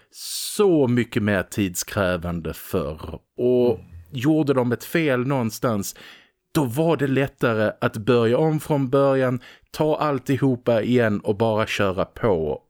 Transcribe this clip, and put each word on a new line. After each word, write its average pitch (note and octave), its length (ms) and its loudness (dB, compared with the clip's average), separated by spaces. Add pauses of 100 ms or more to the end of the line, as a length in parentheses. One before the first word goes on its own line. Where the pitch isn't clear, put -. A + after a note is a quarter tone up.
(560)
så E3+ 320 4
mycket A#2+ 360 0
mer G2+ 200 2
tidskrävande F2 1080 -4
förr. D#2 680 -6 (180)
Och B2 420 2 (320)
gjorde C#3+ 420 0
de B2 180 0
ett A#2+ 120 -4
fel C3+ 440 0
någonstans, A#2 680 -4 (580)
då D#3+ 100 2
var D3 340 0
det C#3 100 -2
lättare B2+ 640 0 (100)
att B2 160 -2
börja A#2 400 2
om D#3 220 0
från C#3 300 -2
början, C3+ 500 2 (320)
ta D#3 260 0
alltihopa C3 840 0
igen A2 380 2
och G#2 180 -2
bara G#2+ 300 0
köra F#2+ 380 0
på. D#2+ 640 -2